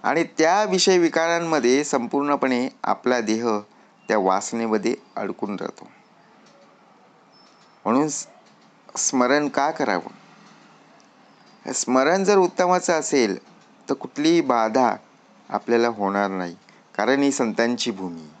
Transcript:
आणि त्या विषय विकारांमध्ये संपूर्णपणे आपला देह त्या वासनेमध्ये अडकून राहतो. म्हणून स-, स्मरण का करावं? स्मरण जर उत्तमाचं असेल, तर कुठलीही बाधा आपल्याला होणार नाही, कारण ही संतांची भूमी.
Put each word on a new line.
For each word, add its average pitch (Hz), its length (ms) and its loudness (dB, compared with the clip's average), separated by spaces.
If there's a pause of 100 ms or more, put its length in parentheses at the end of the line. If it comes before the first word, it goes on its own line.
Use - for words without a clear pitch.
आणि 151 220 0
त्या 170 400 2
विषय 185 340 2
विकारांमध्ये 160 840 2
संपूर्णपणे 135 840 -2 (160)
आपला 120 360 0
देह 110 400 -2 (480)
त्या 110 100 2
वासनेमध्ये 107 760 0 (220)
अडकून 101 440 -8
राहतो. - 280 -12 (2000)
म्हणून 135 240 0
स-, - 180 -8 (720)
स्मरण 139 520 0
का 143 220 -2
करावं? 110 380 -4 (1600)
स्मरण 135 520 2
जर 202 120 4
उत्तमाचं 180 560 2
असेल, 131 460 0 (500)
तर 139 60 0
कुठलीही 160 460 0
बाधा 117 560 2 (520)
आपल्याला 117 400 0
होणार 101 420 0
नाही, 90 260 -8 (380)
कारण 127 260 0
ही 139 120 2
संतांची 120 580 -2
भूमी. 85 380 -10 (120)